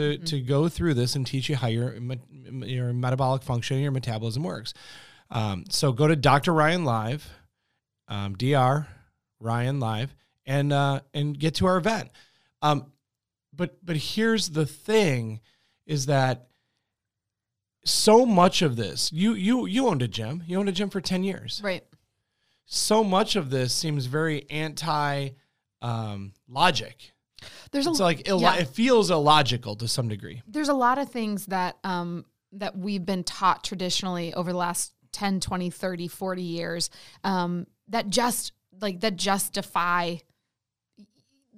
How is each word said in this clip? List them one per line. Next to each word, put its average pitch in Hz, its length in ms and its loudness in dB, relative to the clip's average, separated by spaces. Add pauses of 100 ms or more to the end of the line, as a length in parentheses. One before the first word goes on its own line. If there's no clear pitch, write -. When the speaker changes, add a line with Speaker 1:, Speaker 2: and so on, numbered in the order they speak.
(180)
Speaker 1:
Mm-hmm. 165 80 -12
Speaker 2:
to 151 160 -2
go 139 280 2
through 170 260 0
this 120 200 2
and 131 100 -2
teach 131 240 -4
you 151 60 0
how 123 120 -2
your 117 240 0 (100)
me-, 123 180 -8 (480)
your 123 260 -2
metabolic 127 500 2
function, 127 360 -2
your 143 120 0
metabolism 117 520 -2
works. 123 300 -8 (560)
Um, 101 400 -2
so 143 240 2
go 147 140 4
to 165 100 4
Doctor 139 340 4
Ryan 160 320 4
Live, 117 460 -2 (800)
um, 101 260 -6
D 127 200 0
R 135 320 2 (520)
Ryan 120 400 -2
Live, 113 340 -4 (320)
and, 143 280 0
uh, 139 260 2 (140)
and 147 260 -4
get 156 160 -2
to 185 120 2
our 185 100 4
event. 180 320 -2 (520)
Um, 151 300 0 (600)
but, 175 320 -6
but 170 120 -4
here's 214 520 0
the 151 160 0
thing, 135 720 0 (460)
is 139 220 -2
that 131 400 2 (1400)
so - 420 6
much 185 380 4
of 131 120 2
this, 110 380 -2
you, 202 200 2
you, 214 340 0
you 247 200 2
owned 151 140 2
a 123 60 2
gym. 113 400 -6
You 180 100 -2
owned 202 120 0
a - 20 0
gym 190 180 -2
for 190 120 -4
ten 185 220 -2
years. - 400 -6
Speaker 1:
Right. 185 200 -4 (800)
Speaker 2:
So - 380 2
much 196 320 2
of 147 160 0
this 127 240 0
seems 147 320 -2
very 151 420 -2
anti, 147 800 -2 (540)
um, 107 500 -6 (140)
logic. 135 640 -2 (600)
Speaker 1:
There's 277 140 0
a 240 60 2
Speaker 2:
It's 196 80 0
Speaker 1:
l-, 190 80 4
Speaker 2:
like, 160 200 0
illo-, 190 140 2
Speaker 1:
yeah. - 140 6
Speaker 2:
it 170 140 0
feels 220 420 4
illogical 143 640 4
to 113 120 -6
some 117 200 -2
degree. 104 400 -8
Speaker 1:
There's 294 220 -2
a 294 40 2
lot 254 240 2
of 277 140 -4
things 214 360 -4
that, 185 360 -2
um, 175 420 -4 (280)
that 196 220 -8
we've 190 300 -4
been 185 180 -2
taught - 400 0
traditionally 180 720 -4
over 180 180 -4
the 180 60 -4
last 175 360 -4 (180)
ten, 196 280 -2
twenty, 180 300 -4
thirty, 175 380 -6
forty 185 340 -6
years, 170 480 -6 (340)
um, 175 440 -2 (220)
that 214 200 -4
just, 233 420 0 (300)
like, 190 200 -6
that 214 140 0
just 196 380 -2
defy, 175 680 -2 (1400)